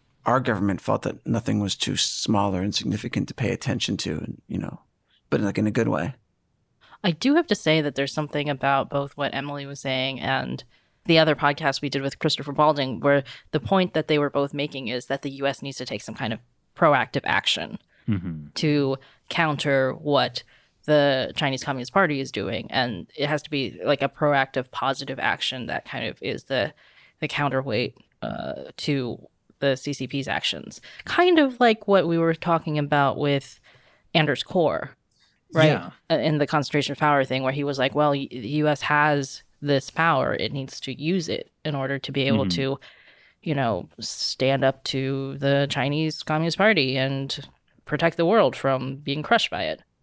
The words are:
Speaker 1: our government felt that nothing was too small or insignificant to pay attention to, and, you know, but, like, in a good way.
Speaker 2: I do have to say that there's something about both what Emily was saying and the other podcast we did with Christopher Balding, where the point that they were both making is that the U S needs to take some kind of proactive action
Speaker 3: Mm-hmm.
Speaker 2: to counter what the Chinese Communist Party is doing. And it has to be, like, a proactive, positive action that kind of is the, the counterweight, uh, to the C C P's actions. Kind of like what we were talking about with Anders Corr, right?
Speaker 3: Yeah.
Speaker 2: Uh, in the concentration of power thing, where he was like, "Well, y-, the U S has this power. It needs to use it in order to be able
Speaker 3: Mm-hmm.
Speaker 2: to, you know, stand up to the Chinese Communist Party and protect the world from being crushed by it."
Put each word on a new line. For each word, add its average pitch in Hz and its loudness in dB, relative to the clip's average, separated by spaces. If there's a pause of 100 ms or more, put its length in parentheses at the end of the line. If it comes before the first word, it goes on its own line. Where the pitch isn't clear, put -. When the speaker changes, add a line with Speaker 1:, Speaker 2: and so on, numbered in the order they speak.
(260)
Speaker 1:
our 123 4
government 101 0
felt 107 0
that - -6
nothing 110 0
was 101 -2
too - -4
small 101 0
or 90 -2
insignificant 104 -4
to - -12
pay 104 -2
attention - -4
to, - -4
and, - -10
you - -6
know, - -8 (480)
but, 139 0
like, 101 -2
in 107 2
a 107 0
good 113 2
way. 95 -2 (880)
Speaker 2:
I 185 2
do 254 2
have 330 2
to 202 2
say 156 2
that 143 -2
there's 139 -2
something 147 -2
about 139 0
both 143 -4
what 143 -2
Emily 143 -6
was 139 -14
saying 131 -4
and 131 -4 (420)
the 165 6
other 160 6
podcast 143 0
we 143 -4
did 135 -2
with 139 -6
Christopher 143 -2
Balding, 143 2
where 143 4 (280)
the 160 2
point 185 2
that 156 0
they 151 4
were 147 2
both 143 -2
making 143 -6
is 120 -6
that 139 -4
the 139 -6
U 139 -2
S 135 -4
needs 139 -8
to 131 -8
take 113 -6
some 110 -10
kind 113 -4
of 110 -10 (360)
proactive 139 4
action - -2 (280)
Speaker 3:
Mm-hmm. 85 -4
Speaker 2:
to 143 2 (320)
counter 139 2
what 135 0 (420)
the 143 4
Chinese 135 -2
Communist 131 -6
Party 160 2
is 131 -6
doing. 95 -4
And 117 -2
it 139 -2
has 147 -2
to - -16
be, 135 -6
like, 131 0
a 139 0
proactive, 135 0
positive 135 -4
action - -2
that - -4
kind 117 -8
of - -10
is - -6
the, - -2 (460)
the 156 -4
counterweight, 131 -2 (260)
uh, 65 -8 (120)
to 135 -4 (320)
the 139 2
C 143 -6
C 131 -8
P's 135 -4
actions. - -4 (240)
Kind 349 6
of 262 4
like 226 4
what 190 6
we 170 2
were 165 4
talking 160 0
about 143 2
with 143 0 (540)
Anders 147 2
Corr, 151 0 (640)
right? 160 6
Speaker 3:
Yeah. 92 0 (200)
Speaker 2:
Uh, 165 2
in 151 2
the 143 2
concentration 147 0
of 139 -8
power 143 4
thing, 131 -2
where 131 0
he 143 -2
was 143 -2
like, 131 2
"Well, 147 4
y-, 139 -2
the 113 -10
U 151 2
S 147 0
has 147 2 (200)
this 143 0
power. 160 2
It - -4
needs 139 -8
to 127 -10
use 160 -2
it - -6 (120)
in 151 -2
order 135 -2
to - -10
be 135 0
able 139 2
Speaker 3:
Mm-hmm. 95 0
Speaker 2:
to, 135 -2 (640)
you 165 0
know, 117 0 (120)
stand - -2
up 135 2
to 135 -4
the 139 2
Chinese 147 -2
Communist 160 0
Party 165 2
and 135 -4 (380)
protect 165 0
the 170 2
world 185 4
from 135 -2
being 143 -4
crushed - 2
by 90 -4
it." 78 -4 (220)